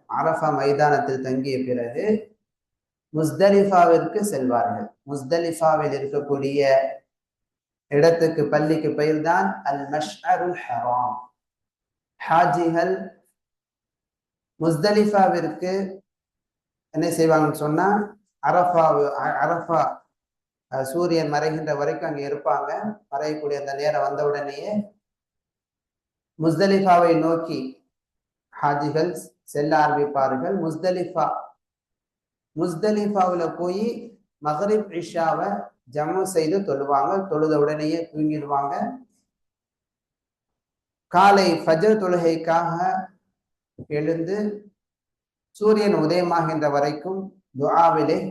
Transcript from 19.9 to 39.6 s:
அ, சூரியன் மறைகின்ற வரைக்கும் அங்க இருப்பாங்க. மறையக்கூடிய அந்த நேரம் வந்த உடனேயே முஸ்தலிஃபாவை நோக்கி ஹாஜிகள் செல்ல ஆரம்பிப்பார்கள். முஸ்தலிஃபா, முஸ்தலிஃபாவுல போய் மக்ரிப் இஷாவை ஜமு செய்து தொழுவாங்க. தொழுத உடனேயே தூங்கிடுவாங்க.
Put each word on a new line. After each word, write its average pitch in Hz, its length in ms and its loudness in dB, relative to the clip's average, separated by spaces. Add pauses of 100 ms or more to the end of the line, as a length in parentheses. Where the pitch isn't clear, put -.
அ, 135 100 -4
சூரியன் 160 500 -2
மறைகின்ற 156 440 -2
வரைக்கும் 156 320 -4
அங்க 143 200 -8
இருப்பாங்க. 147 420 -4 (400)
மறையக்கூடிய 151 480 -6
அந்த 139 140 -8
நேரம் 143 280 -2
வந்த 143 240 -2
உடனேயே 143 460 -4 (1700)
முஸ்தலிஃபாவை 175 800 4
நோக்கி 165 400 -2 (1040)
ஹாஜிகள் 147 500 0 (320)
செல்ல 151 440 0
ஆரம்பிப்பார்கள். 143 680 0 (100)
முஸ்தலிஃபா, 170 640 -2 (1300)
முஸ்தலிஃபாவுல 185 1000 0
போய் 180 260 -4 (640)
மக்ரிப் 202 460 -2
இஷாவை 165 580 -2 (420)
ஜமு 156 320 -2
செய்து 170 360 0
தொழுவாங்க. 143 680 -2
தொழுத 156 320 0
உடனேயே 151 540 -2
தூங்கிடுவாங்க. 143 840 -4 (2000)